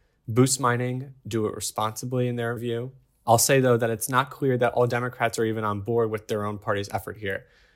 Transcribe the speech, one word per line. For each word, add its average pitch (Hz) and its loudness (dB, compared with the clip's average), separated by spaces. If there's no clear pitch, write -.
boost 127 4
mining, 127 -2
do 110 -2
it - -4
responsibly 123 -4
in 120 -4
their 117 -4
view. 117 -6
I'll - 6
say, 135 6
though, 127 6
that 117 0
it's 113 -4
not 135 2
clear 131 0
that 120 2
all 123 4
Democrats 120 -2
are 113 2
even 110 -4
on 104 -2
board 117 0
with 107 -6
their 104 -2
own 104 -6
party's 101 -4
effort 104 -8
here. 98 -8